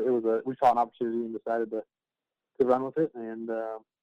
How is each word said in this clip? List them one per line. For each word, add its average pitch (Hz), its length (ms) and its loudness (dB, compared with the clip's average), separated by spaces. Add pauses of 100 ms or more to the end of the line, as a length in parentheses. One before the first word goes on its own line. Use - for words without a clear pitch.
it 127 40 2
was 120 160 2
a, 113 180 2
we 131 180 -4
saw 127 100 6
an 117 60 4
opportunity 117 420 0
and 113 140 -4
decided 113 380 -4
to, 110 100 -4 (800)
to 127 80 4
run 127 160 4
with 135 140 -6
it, 156 180 2
and, 113 340 -8
uh, 113 280 -6 (260)